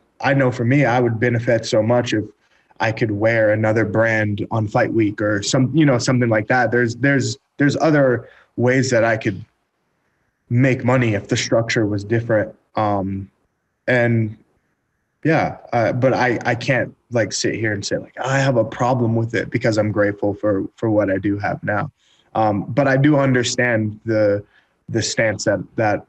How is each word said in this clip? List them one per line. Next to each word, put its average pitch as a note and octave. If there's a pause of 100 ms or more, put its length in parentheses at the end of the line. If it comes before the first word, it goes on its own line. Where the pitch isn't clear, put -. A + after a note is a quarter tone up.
(200)
I C3+
know C3
for A#2+
me, C3+
I B2
would A#2
benefit A#2+
so A2+
much A#2+
if G#2+ (540)
I A2
could A2+
wear A2
another A2
brand G#2+
on A2
fight -
week G#2+
or G#2
some, C3+
you D#3
know, C3+
something B2
like G#2+
that. B2
There's, A#2+
there's, A#2+ (200)
there's C#3+
other C3+ (280)
ways B2
that A2+
I A2+
could G2+ (1040)
make B2
money A#2+
if G2
the B2
structure A2+
was G2+
different. A2+ (220)
Um, G2 (580)
and A#2 (880)
yeah, B2+ (160)
uh, A2+
but B2
I, A#2+
I A#2+
can't, A#2 (160)
like, F3+
sit -
here G#2+
and G2+
say, G2
like, -
I C3+
have C3+
a A2
problem A#2+
with A2+
it, F#2
because A2
I'm G#2+
grateful G2+
for, G2+
for A2+
what G#2
I F#2+
do G2+
have G2
now. G2+ (440)
Um, G#2+
but C3+
I C3+
do D3
understand B2
the, G#2+ (460)
the A2+
stance G#2+
that, G2+ (160)
that G#2+